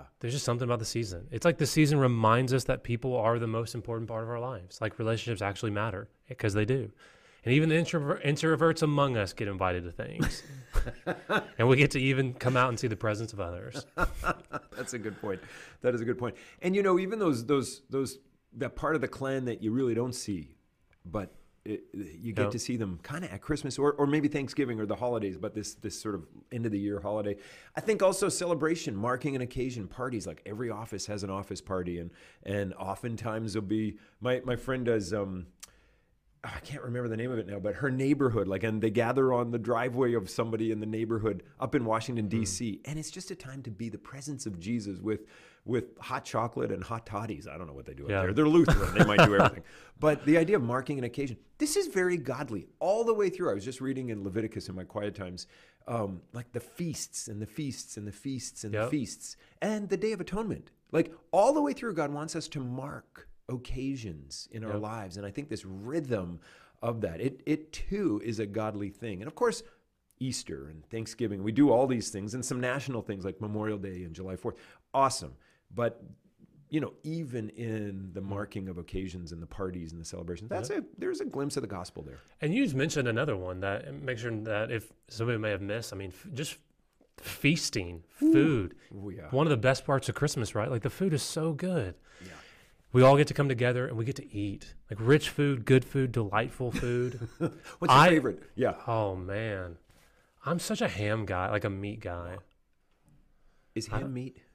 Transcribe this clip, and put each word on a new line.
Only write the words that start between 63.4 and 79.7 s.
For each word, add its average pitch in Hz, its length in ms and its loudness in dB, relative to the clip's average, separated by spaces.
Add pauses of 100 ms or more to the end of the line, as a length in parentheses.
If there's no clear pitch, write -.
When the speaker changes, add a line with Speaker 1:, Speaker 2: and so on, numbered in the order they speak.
Speaker 2:
occasions 113 800 -6
in 110 120 -8
our 104 100 -6
Speaker 1:
Yep. 104 80 -2
Speaker 2:
lives. 104 360 -8
And 101 80 -6
I 98 40 -6
think 143 200 -8
this 104 160 -8
rhythm 101 720 -4 (420)
of 113 200 -2
that, 85 180 -4
it, 131 260 -2
it 151 260 -2
too 175 520 0
is 110 140 -4
a 110 80 -2
godly 104 420 -4
thing. 95 320 -8
And 117 80 -8
of 160 60 -14
course, - 280 0 (560)
Easter 82 500 -6
and 78 180 -16
Thanksgiving, 110 560 -4
we 107 100 0
do 139 180 8
all 123 160 8
these 123 240 0
things 101 240 -6
and 127 100 -6
some 127 160 -4
national 123 420 -4
things 98 220 -6
like 95 160 -6
Memorial 107 380 -4
Day 92 260 -8
and 80 100 -12
July 92 220 -8
Fourth. 117 200 -6 (380)
Awesome. 127 400 2 (400)
But, 117 280 -2 (640)
you 151 120 -2
know, 120 140 -6 (100)
even 135 460 -6
in 104 640 -6
the 95 80 -8
Speaker 1:
Mm. 95 80 -8
Speaker 2:
marking 101 400 -6
of 87 100 -8
occasions 87 540 -8
and 82 100 -10
the 82 40 -12
parties 90 460 -6